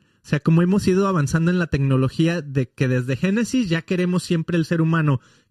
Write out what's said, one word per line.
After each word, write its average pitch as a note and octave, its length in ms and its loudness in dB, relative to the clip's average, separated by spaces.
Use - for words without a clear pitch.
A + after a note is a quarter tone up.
o - 60 -20
sea, D3 120 0
como D#3+ 220 4
hemos F#3 240 2
ido G3 220 2
avanzando E3 420 0
en F3+ 80 0
la E3+ 100 0
tecnología C#3 760 0
de C#3 280 -4
que C3+ 180 -4
desde B2+ 280 -2
Génesis G#3+ 520 -2
ya E3 140 -2
queremos F3+ 400 -2
siempre E3+ 360 -2
el D#3+ 80 0
ser E3+ 160 0
humano, D#3+ 380 2